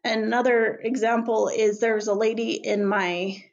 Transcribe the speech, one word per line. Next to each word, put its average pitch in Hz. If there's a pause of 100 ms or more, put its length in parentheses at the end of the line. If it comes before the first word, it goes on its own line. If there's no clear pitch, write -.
Another 226
example 226
is 208
there 226
was 214
a 202
lady 220
in 208
my 190